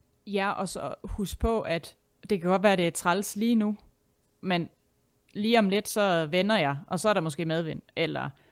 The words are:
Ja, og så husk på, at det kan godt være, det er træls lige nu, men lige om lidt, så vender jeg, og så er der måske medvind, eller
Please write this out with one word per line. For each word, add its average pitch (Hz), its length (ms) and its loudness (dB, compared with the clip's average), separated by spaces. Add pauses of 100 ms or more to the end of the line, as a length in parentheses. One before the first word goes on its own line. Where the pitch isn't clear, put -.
(260)
Ja, 196 240 0
og 190 180 -4
så - 260 -8 (100)
husk 190 340 -6
på, 226 220 2
at - 360 -6 (340)
det 202 100 0
kan 175 100 0
godt 190 120 2
være, 202 140 6
det 180 100 2
er 165 40 2
træls 185 460 -2
lige 233 180 2
nu, 208 220 0 (640)
men 175 280 -2 (680)
lige 226 240 2
om 208 100 4
lidt, 196 200 0
så 180 420 2
vender 196 280 2
jeg, 143 180 2 (100)
og 170 140 -4
så 214 80 2
er 208 60 4
der 190 60 2
måske 160 240 -4
medvind, 160 380 -2 (140)
eller 143 340 -2 (220)